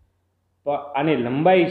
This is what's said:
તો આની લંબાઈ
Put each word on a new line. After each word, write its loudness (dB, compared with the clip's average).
તો -4
આની -2
લંબાઈ 2